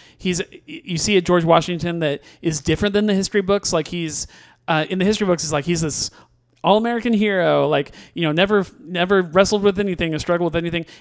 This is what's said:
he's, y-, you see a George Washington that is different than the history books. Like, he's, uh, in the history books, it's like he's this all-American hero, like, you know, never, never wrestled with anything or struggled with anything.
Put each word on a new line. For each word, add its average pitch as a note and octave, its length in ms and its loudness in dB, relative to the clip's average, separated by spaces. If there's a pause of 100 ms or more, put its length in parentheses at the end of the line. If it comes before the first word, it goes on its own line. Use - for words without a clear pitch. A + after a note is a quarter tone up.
(160)
he's, F3+ 240 -4
y-, - 260 -12
you D#3+ 300 -10
see G3+ 200 2
a F3+ 40 6
George F3 240 2
Washington E3+ 540 -2
that D3 240 -4 (180)
is D#3 200 -4
different G3 340 -2
than G#3 120 2
the G#3 80 2
history G3 280 0
books. G3 320 -2
Like, D#3+ 140 -2
he's, E3 380 -6 (420)
uh, D#3 200 0
in F#3+ 100 -4
the F#3 60 2
history G#3 220 0
books, F3 160 0
it's D3+ 100 -4
like C#3+ 120 -2
he's E3 160 0
this D#3 300 -4 (520)
all-American A3+ 520 2
hero, F3 540 2
like, D3 220 0 (220)
you E3+ 100 -4
know, D3+ 100 0
never, G3 340 2 (140)
never F3+ 420 0
wrestled F#3+ 400 2
with G3+ 180 2
anything F3 340 -2
or D3+ 40 -4
struggled E3+ 340 0
with E3+ 100 -2
anything. E3+ 220 -4 (160)